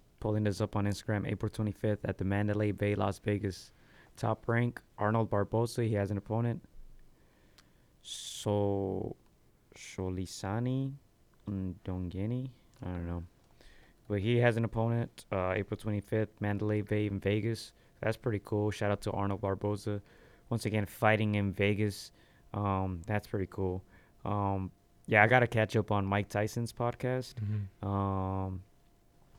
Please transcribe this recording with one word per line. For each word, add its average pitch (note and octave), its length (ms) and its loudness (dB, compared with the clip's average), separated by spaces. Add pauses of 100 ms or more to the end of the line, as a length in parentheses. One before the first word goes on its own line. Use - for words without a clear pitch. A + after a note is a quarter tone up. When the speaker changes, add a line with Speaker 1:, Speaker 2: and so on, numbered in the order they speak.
(200)
Speaker 1:
pulling G#2+ 240 2
this G#2 160 0
up G#2+ 160 -2
on G#2 100 2
Instagram. G2+ 400 0
April G#2+ 240 -2
twenty-fifth G#2+ 540 -2
at G2+ 140 -2
the G2 80 -2
Mandalay G#2 480 2
Bay, G2+ 220 0
Las G2+ 240 0
Vegas. G2+ 520 -2 (460)
Top A2 320 -2
Rank, A#2+ 320 2 (160)
Arnold A2 320 2
Barboza. A2+ 560 0
He A2 80 2
has G2+ 180 2
an G2+ 60 0
opponent. A#2 440 -2 (1400)
So, G2+ 1120 -2 (600)
Sholisani G2+ 1160 -4 (580)
Ndongeni. F#2+ 1000 -4 (340)
I - 60 -8
don't F2 180 -4
know. E2+ 160 -4 (840)
But G#2 140 0
he A#2 160 4
has A#2+ 200 6
an A#2 60 0
opponent, A#2 680 -2
uh, F#2 240 0
April G2+ 220 -2
twenty-fifth, G#2+ 520 -2 (100)
Mandalay G#2+ 420 0
Bay G#2 260 0
in G2+ 120 -2
Vegas. G#2+ 540 0 (280)
That's A2 160 0
pretty G#2+ 280 -2
cool. G#2 260 0
Shout G2+ 200 0
out G2+ 100 0
to G#2 100 -2
Arnold G2 300 -2
Barboza. G#2 600 -2 (480)
Once A#2 160 -2
again, G#2 200 2
fighting G#2+ 500 4
in G2+ 160 2
Vegas. G2+ 600 0 (420)
Um, F#2+ 520 0
that's G#2 220 -2
pretty G2 220 -2
cool. F#2 340 -4 (400)
Um, G2 480 0 (360)
yeah, G#2+ 160 8
I A2 40 8
gotta B2 200 6
catch A2 280 2
up G#2+ 160 2
on G2+ 140 2
Mike G2+ 240 0
Tyson's A2 420 -2
podcast. B2 640 -4
Speaker 2:
Mm-hmm. G#2 520 -4
Speaker 1:
Um, F#2+ 720 0 (760)